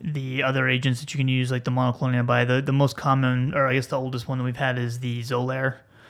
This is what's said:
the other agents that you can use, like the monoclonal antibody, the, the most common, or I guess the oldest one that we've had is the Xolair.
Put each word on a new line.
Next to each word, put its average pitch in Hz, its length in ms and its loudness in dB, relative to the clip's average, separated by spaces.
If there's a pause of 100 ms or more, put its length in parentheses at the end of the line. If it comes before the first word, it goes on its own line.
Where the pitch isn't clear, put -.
the 135 400 -4
other 131 260 2
agents 127 320 2
that - 140 -12
you 143 60 -4
can 131 80 2
use, 127 240 2
like 123 120 -2
the 131 80 -2
monoclonal 127 420 0
antibody, 123 320 4
the, 127 160 2
the 139 120 0
most 139 240 2
common, 131 560 2
or 139 140 2
I 127 80 2
guess 131 100 0
the 139 140 -2
oldest 127 280 -6
one 127 120 -2
that 123 40 -2
we've 123 140 -4
had 127 220 0
is 120 200 -4
the 120 220 -4
Xolair. 127 560 -2 (320)